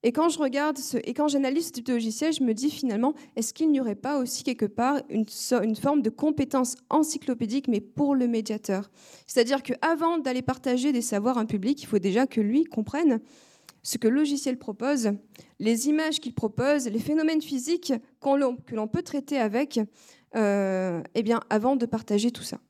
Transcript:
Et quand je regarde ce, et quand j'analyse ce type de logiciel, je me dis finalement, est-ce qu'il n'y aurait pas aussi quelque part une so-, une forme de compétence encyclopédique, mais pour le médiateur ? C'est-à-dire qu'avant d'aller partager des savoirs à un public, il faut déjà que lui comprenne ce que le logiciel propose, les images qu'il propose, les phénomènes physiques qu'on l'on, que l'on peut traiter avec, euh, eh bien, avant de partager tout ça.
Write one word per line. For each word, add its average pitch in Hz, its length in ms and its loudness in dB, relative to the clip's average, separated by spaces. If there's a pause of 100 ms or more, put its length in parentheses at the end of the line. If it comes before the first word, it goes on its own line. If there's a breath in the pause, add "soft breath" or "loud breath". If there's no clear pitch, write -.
Et 240 100 2
quand 311 160 4
je 320 100 0
regarde 285 380 0
ce, 269 220 -6
et - 160 -6
quand 294 140 2
j'analyse 277 400 0
ce - 40 -14
type 240 140 -10
de 254 80 0
logiciel, 233 380 0
je 302 100 0
me 240 100 2
dis 254 180 0
finalement, 247 440 0 (220 loud breath)
est-ce 226 160 -4
qu'il 311 180 0
n'y 269 100 4
aurait 226 140 -2
pas 285 240 -4
aussi 247 260 -4
quelque 240 220 -2
part 247 420 0
une 220 200 -2
so-, - 340 0
une 220 140 0
forme 285 260 2
de 214 80 2
compétence 277 680 0 (140)
encyclopédique, 269 800 0
mais 214 120 2
pour 285 340 0
le 247 140 2
médiateur ? 214 600 -2 (360 loud breath)
C'est-à-dire 262 360 2
qu'avant 330 560 0
d'aller 254 240 -2
partager 254 500 0
des 240 100 2
savoirs 220 340 0
à 233 60 2
un 220 40 0
public, 220 360 -2
il - 40 -16
faut 214 120 2
déjà 196 280 2
que 233 140 0
lui 233 240 4
comprenne 269 560 2 (600 loud breath)
ce - 160 -6
que 226 100 4
le 240 80 4
logiciel 285 420 0
propose, 226 540 -2 (460 loud breath)
les 226 300 0
images 311 320 0
qu'il - 140 -10
propose, 254 520 0
les 220 120 -2
phénomènes 311 440 0
physiques 285 500 -2 (280 soft breath)
qu'on 277 160 2
l'on, 254 200 0
que - 180 -12
l'on 214 140 -2
peut 330 140 -2
traiter 285 360 -4
avec, 233 420 0 (540 soft breath)
euh, 190 680 0 (120)
eh 226 80 0
bien, 226 260 2
avant 233 280 2
de 240 80 0
partager 220 460 0
tout - 120 -12
ça. - 160 -10 (100)